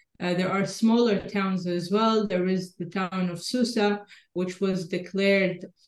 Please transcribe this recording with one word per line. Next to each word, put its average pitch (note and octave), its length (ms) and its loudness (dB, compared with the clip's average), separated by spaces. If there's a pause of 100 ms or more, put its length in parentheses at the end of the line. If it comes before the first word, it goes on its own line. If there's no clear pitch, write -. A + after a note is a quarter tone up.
(200)
Uh, F3+ 140 0
there F3+ 160 0
are G3 140 0
smaller A3+ 540 2
towns F#3+ 480 -2
as F3 240 -2
well. G#3+ 380 2
There F3+ 180 0
is F#3 300 -2
the E3+ 100 -8
town F#3 420 -2
of F3 140 -8
Susa, G#3 600 0 (320)
which F3+ 260 -4
was F#3 260 0
declared F#3+ 760 0 (240)